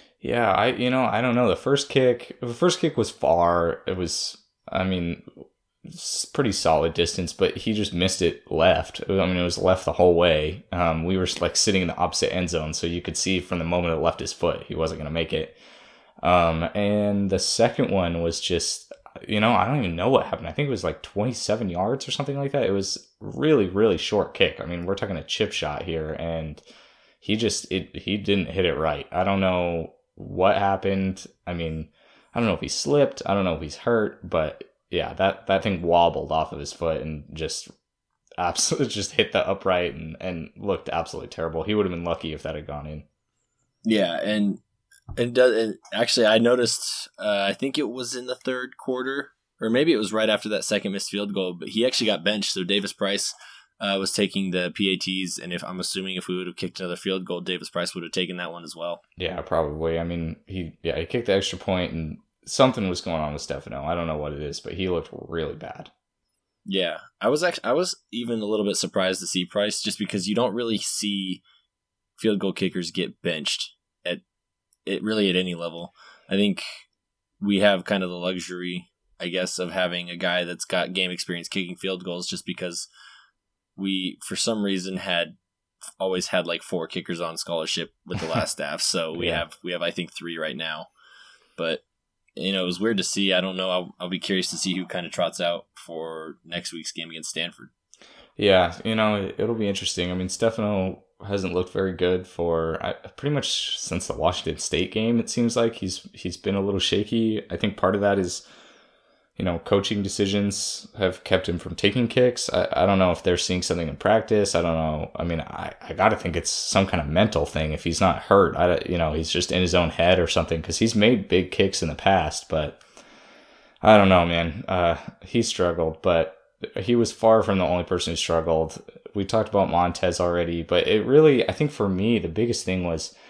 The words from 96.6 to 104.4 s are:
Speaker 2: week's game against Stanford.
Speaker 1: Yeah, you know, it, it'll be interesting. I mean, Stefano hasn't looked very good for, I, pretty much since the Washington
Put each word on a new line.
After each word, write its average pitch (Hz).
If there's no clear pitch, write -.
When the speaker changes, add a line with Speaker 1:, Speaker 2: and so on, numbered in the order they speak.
Speaker 2:
week's 82
game 82
against 82
Stanford. 82
Speaker 1:
Yeah, 92
you 110
know, 107
it, 101
it'll 113
be 110
interesting. 98
I -
mean, 92
Stefano 104
hasn't 95
looked 90
very 95
good 90
for, 82
I, -
pretty 143
much -
since -
the -
Washington 82